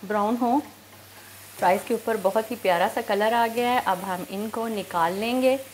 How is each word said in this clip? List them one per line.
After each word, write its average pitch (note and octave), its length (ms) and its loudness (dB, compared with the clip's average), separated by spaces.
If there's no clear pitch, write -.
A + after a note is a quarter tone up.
ब्राउन G#3 320 0
हों। B3 220 2
फ्राइज़ G3 300 2
के A#3+ 60 0
ऊपर A3 260 -2
बहुत G3 320 0
ही A#3+ 60 -4
प्यारा F#3 320 2
सा A#3 140 -4
कलर G#3+ 300 2
आ A#3 140 2
गया A#3+ 240 0
है। B3 100 2
अब F3+ 200 0
हम F#3 300 -4
इनको A3 380 -4
निकाल F3+ 460 -2
लेंगे B3+ 440 2